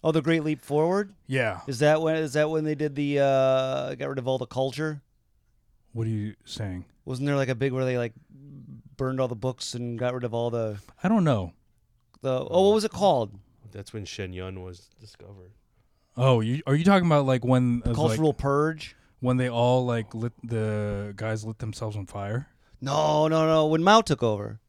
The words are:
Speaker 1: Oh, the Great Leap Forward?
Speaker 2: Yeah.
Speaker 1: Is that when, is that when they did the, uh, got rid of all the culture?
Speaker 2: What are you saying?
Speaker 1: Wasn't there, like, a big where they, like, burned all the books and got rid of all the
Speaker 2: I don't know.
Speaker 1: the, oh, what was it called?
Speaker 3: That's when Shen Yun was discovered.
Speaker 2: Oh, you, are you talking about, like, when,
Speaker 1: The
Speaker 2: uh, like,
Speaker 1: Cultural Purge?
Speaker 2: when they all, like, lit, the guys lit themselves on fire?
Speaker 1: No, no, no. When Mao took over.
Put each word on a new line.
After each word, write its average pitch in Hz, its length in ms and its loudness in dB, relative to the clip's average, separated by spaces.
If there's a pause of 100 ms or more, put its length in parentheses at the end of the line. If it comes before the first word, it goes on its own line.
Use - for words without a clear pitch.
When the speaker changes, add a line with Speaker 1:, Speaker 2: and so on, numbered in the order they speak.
Speaker 1:
Oh, 160 80 2
the 156 100 2
Great 160 220 0
Leap 151 180 -2
Forward? 180 500 0 (140)
Speaker 2:
Yeah. 117 400 -2
Speaker 1:
Is 127 140 -6
that 151 200 4
when, 160 140 0
is 156 200 -4
that 151 160 2
when 160 120 -2
they 151 140 -2
did 147 180 -4
the, 143 240 -2
uh, 135 760 2
got 139 120 -6
rid 139 100 -4
of 123 100 -4
all 131 100 0
the 123 80 -6
culture? 139 560 -4 (920)
Speaker 2:
What 113 140 -4
are 113 40 -2
you 104 240 -4 (100)
saying? 92 400 -8 (200)
Speaker 1:
Wasn't 131 220 -6
there, 143 80 0
like, 139 140 0
a 131 80 0
big 131 160 -2
where 131 120 -2
they, 127 140 0
like, 117 140 -4 (840)
burned 131 240 -4
all 127 80 0
the 120 60 -6
books 123 400 -8
and 120 240 -6
got 123 160 -2
rid 123 100 -6
of 113 100 -6
all 117 160 -2
the 113 280 -4 (240)
Speaker 2:
I 185 60 0
don't 214 160 4
know. 104 280 2 (720)
Speaker 1:
the, 131 80 -2 (180)
oh, 190 200 4
what 208 60 6
was 220 100 2
it 214 80 -4
called? 147 400 2 (400)
Speaker 3:
That's 101 200 -14
when 107 120 -10
Shen 92 280 -8
Yun 92 300 -10
was 90 260 -18 (120)
discovered. 98 500 -20 (680)
Speaker 2:
Oh, 123 240 4
you, 120 260 -4
are 135 80 2
you 160 100 0
talking 190 220 6
about, 147 200 4
like, 127 180 0
when, 123 360 2
Speaker 1:
The - 60 6
Speaker 2:
uh, - 20 6
like, 117 80 2
Speaker 1:
Cultural 127 360 2
Purge? 147 600 -2 (260)
Speaker 2:
when 127 160 0
they 127 120 0
all, 123 360 2
like, 117 300 -2
lit, 113 180 -6 (120)
the 107 720 -2
guys 107 280 -4
lit 110 140 -10
themselves 107 380 -6
on 98 100 -6
fire? 104 420 -6 (320)
Speaker 1:
No, 151 460 2
no, 160 200 4
no. 160 200 4
When 160 160 2
Mao 208 180 8
took 156 220 -2
over. 107 460 -2